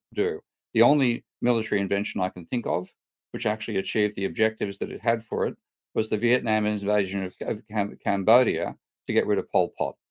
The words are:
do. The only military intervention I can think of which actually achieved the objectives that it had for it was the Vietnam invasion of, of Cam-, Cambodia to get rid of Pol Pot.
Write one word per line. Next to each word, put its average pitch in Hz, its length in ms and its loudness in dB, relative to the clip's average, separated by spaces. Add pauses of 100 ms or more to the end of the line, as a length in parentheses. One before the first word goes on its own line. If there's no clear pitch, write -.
(140)
do. 87 260 -2 (340)
The 110 80 4
only 127 420 2 (180)
military 113 380 0
intervention 101 400 -2
I 92 100 0
can 82 160 -12
think 120 200 -4
of 175 220 -2 (420)
which 117 160 -6
actually 107 320 -2
achieved 104 360 0
the 98 120 -2
objectives 110 520 -2
that 95 120 -6
it 95 100 -10
had 117 240 0
for 98 220 -2
it - 100 -6 (380)
was 110 140 0
the 107 100 0
Vietnam 110 480 2
invasion 101 580 0
of, 92 180 -8
of 110 260 -4
Cam-, 107 360 -4
Cambodia 98 720 2 (300)
to 113 60 -4
get 107 140 2
rid 101 120 2
of - 120 -4
Pol 87 280 2
Pot. 71 160 -2 (160)